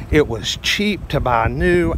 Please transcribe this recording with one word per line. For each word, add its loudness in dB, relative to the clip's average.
It 4
was -6
cheap -2
to 0
buy 2
new. 2